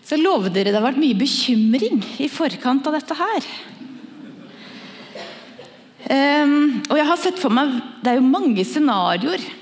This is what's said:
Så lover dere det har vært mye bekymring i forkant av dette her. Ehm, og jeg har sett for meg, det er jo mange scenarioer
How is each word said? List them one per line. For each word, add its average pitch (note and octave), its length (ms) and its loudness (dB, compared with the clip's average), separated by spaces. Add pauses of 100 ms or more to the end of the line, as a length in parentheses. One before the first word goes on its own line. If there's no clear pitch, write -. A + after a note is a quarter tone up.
Så D4+ 160 0
lover D#4 320 2
dere G3 200 2
det G3+ 40 2
har G#3+ 80 2
vært C4 160 0
mye C4 160 2
bekymring B3 840 2 (180)
i C#4+ 80 -2
forkant C4+ 600 -2
av C#4+ 80 0
dette C#4+ 180 -6
her. G4 320 -2 (2500)
Ehm, C#4+ 800 4
og C#4 80 2
jeg D4+ 100 2
har F4 120 2
sett F4+ 200 -2
for - 140 2
meg, B3+ 240 2 (240)
det B3 100 2
er B3 60 4
jo C4 80 4
mange C4 400 2
scenarioer A#3 800 0 (180)